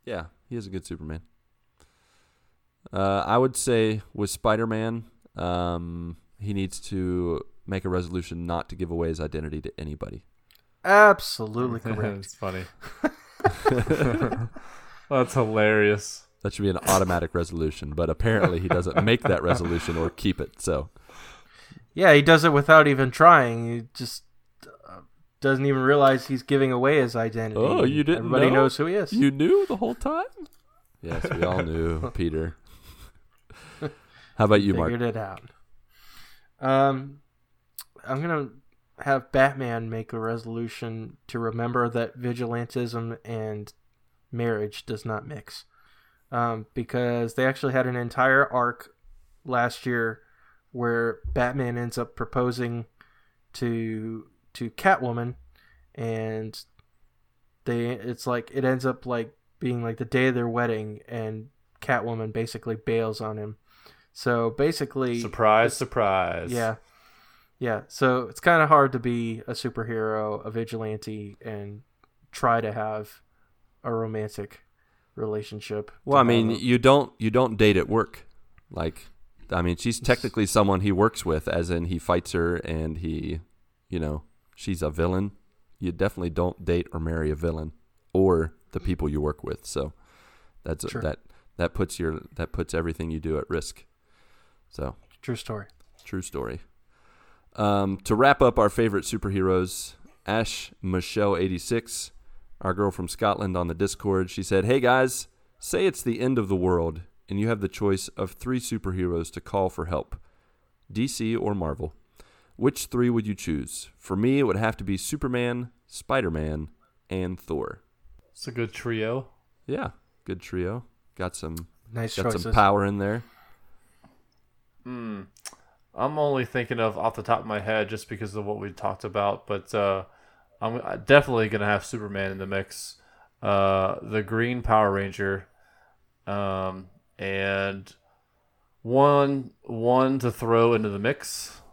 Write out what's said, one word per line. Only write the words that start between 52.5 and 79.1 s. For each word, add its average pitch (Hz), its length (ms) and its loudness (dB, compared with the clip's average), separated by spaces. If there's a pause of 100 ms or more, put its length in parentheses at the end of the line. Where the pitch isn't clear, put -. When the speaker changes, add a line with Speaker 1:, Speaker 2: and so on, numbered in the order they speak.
Speaker 2:
to, 113 720 -6 (260)
to 117 180 -8
Catwoman, 123 640 0 (640)
and 110 640 -6 (1040)
they, 117 260 -2
it's 120 380 -8
like, 120 260 -2
it 131 100 0
ends 131 220 2
up, 127 200 -4
like, 117 260 -4 (260)
being, 123 240 -2
like, 113 140 -4
the 123 80 -6
day 127 240 2
of 127 80 0
their 120 120 0
wedding, 113 600 -2
and 110 400 -8 (320)
Catwoman 113 520 -2
basically 113 440 -6
bails 113 440 -2
on 107 160 -6
him. 107 200 -10 (560)
So 117 380 0
basically, 135 720 -2
Speaker 3:
Surprise, 113 520 4
Speaker 2:
it's - 60 -8
Speaker 3:
surprise. 95 760 0
Speaker 2:
Yeah. 113 240 -2 (800)
Yeah. 113 300 -4
So 127 400 2
it's - 120 -14
kinda 160 280 4
hard 139 240 6
to 131 80 -4
be 117 480 -4
a 123 40 -6
superhero, 110 920 -4
a 107 60 -8
vigilante, 107 920 -8
and 104 380 -12 (480)
try 117 300 2
to 110 120 -4
have 107 500 -8 (600)
a 123 100 -4
romantic 110 680 -6 (560)
relationship 107 720 -6 (140)
Speaker 1:
Well, 139 140 4
I 131 40 8
mean, 117 260 6
Speaker 2:
develop. 113 160 -2
Speaker 1:
you 123 140 4
don't, 131 400 6
you 110 120 0
don't 117 260 2
date 104 200 6
at 85 120 2
work. - 380 -2 (440)
Like, - 380 -8 (420)